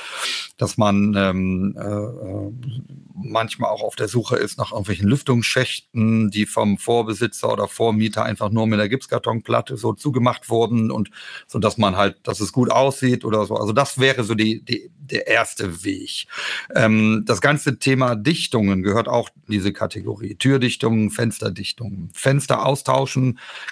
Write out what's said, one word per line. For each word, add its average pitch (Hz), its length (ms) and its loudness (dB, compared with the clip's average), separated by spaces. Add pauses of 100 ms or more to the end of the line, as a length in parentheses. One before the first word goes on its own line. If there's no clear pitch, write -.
(580)
dass - 200 -2
man, 101 380 4
ähm, 95 640 0
äh, 107 60 -10
äh, 104 680 -6 (640)
manchmal 110 560 -4
auch 107 140 -4
auf 107 120 -6
der 110 120 -2
Suche 120 280 0
ist - 220 -2
nach - 140 -4
irgendwelchen 101 360 -2
Lüftungsschächten, 113 1200 2
die 104 140 0
vom 104 320 0
Vorbesitzer 113 760 0
oder 104 140 -2
Vormieter 110 580 0
einfach 110 240 -2
nur 113 180 2
mit 107 120 2
einer 104 100 2
Gipskartonplatte 117 880 -2
so 110 160 -2
zugemacht 123 560 0
wurden 113 420 2
und 117 200 -2 (360)
so, - 120 -4
dass 101 180 2
man 101 180 4
halt, 98 280 2
dass 104 160 -4
es 101 120 -2
gut 123 200 2
aussieht 127 540 2
oder 107 200 2
so. 107 100 -4
Also 107 180 0
das 135 260 2
wäre 127 240 4
so 110 120 0
die, 110 280 0
die, - 340 -6
der - 300 -6
erste 107 560 0
Weg. - 420 -6 (500)
Ähm, 110 500 4
das 107 160 0
ganze 143 380 2
Thema 131 360 2
Dichtungen 104 680 0
gehört 107 240 0
auch 123 220 0 (180)
in 107 60 -4
diese 98 200 0
Kategorie. 104 640 -6
Türdichtungen, 123 720 2
Fensterdichtungen. 110 1040 -4
Fenster 135 520 2
austauschen 131 760 0 (320)